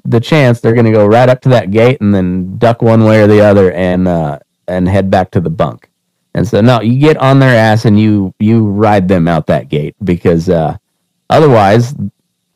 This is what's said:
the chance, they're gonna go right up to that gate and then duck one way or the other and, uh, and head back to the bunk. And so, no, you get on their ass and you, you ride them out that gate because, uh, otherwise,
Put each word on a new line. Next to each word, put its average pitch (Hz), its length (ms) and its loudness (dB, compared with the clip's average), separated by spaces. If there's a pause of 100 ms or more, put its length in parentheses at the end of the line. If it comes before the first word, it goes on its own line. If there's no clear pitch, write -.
the 120 140 -2
chance, 127 400 0
they're 117 120 0
gonna 117 200 0
go 107 140 2
right 120 220 4
up 127 140 0
to 135 80 0
that 104 200 0
gate 113 300 0
and 101 140 0
then 92 420 -4
duck 113 240 0
one 113 240 2
way 110 160 2
or 104 60 4
the 107 160 4
other 101 300 4
and, 92 360 -2
uh, 80 300 -4 (300)
and 90 200 -4
head 95 220 -2
back 95 220 -2
to 98 80 -2
the 82 100 -6
bunk. 78 400 -6 (440)
And 92 140 -4
so, 101 140 -2
no, 120 180 2
you 117 180 -2
get 151 200 2
on 135 220 2
their 131 140 2
ass 110 300 0
and 107 160 2
you, 104 380 -2
you 110 300 0
ride 101 400 0
them 87 200 0
out 80 200 -4
that 76 200 -4
gate 76 340 -8
because, 85 460 -2
uh, 80 300 -2 (500)
otherwise, 120 640 2 (600)